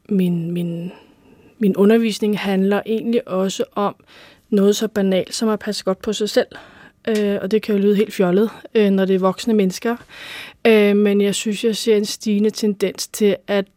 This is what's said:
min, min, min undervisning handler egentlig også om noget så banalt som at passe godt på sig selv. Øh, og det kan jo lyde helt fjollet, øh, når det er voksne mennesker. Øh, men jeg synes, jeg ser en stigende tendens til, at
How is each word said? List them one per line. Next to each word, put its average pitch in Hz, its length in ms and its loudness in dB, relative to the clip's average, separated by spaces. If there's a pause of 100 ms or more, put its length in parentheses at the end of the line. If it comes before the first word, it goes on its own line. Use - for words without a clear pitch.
min, 175 420 0
min, 175 420 -6 (640)
min 196 180 2
undervisning 208 640 2
handler 196 480 0
egentlig 226 420 -2
også 190 360 -2 (100)
om 202 200 -2 (560)
noget 202 260 4
så 214 120 -2
banalt 190 460 0
som 220 140 -2
at 208 100 0
passe - 260 -8
godt 190 180 -4
på 214 100 -4
sig 202 180 -4
selv. - 160 0 (640)
Øh, 208 340 0
og 190 80 -6
det 214 120 2
kan 214 120 -2
jo 196 60 0
lyde 202 160 4
helt 208 180 0
fjollet, 196 360 2 (240)
øh, 208 160 4
når 190 140 2
det 190 100 2
er 185 40 2
voksne 190 360 -2
mennesker. 214 420 -2 (720)
Øh, 208 300 4
men 202 240 2
jeg 202 140 0
synes, 208 300 -4
jeg 220 120 0
ser 220 200 2
en 208 80 0
stigende 208 460 -2
tendens 202 580 -4
til, 202 280 0 (100)
at 202 180 0 (120)